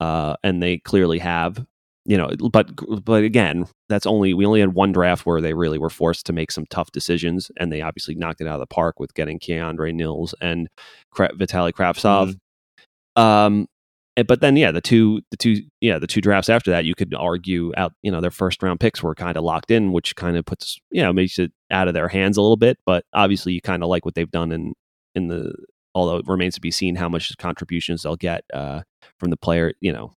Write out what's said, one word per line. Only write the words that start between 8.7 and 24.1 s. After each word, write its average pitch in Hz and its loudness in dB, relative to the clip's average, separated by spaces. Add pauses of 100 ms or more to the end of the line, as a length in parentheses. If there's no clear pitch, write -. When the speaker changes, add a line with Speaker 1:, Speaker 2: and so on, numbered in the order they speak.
Speaker 1:
with 69 -10
getting 78 -6
Keandre 82 -6
Nils 80 -4
and 85 -4 (440)
Kra-, - 0
Vitaly 90 -2
Kravtsov. 95 2
Speaker 2:
Mm-hmm. - -6
Speaker 1:
Um, 104 4 (500)
and, 120 2
but 127 4
then, 139 6
yeah, 143 4
the 82 -2
two, 110 4 (100)
the - -10
two, 107 2 (180)
yeah, 113 2
the - -6
two - 0
drafts 98 2
after 113 2
that, 87 2
you 82 0
could 82 -4
argue 87 -2
out, 87 -2 (100)
you 104 -2
know, 82 -2
their 87 0
first - -2
round 90 -2
picks 113 0
were 80 -2
kinda 87 -6
locked 82 -2
in, 104 4
which 85 -2
kinda 85 -2
puts, - -10 (120)
you 180 0
know, 92 2
makes 92 0
it 87 0 (180)
out 95 2
of 85 -2
their 82 0
hands 95 0
a 104 2
little 110 6
bit. 117 4
But 90 0 (100)
obviously, 98 2
you 87 -4
kinda 87 -4
like 87 0
what 85 -6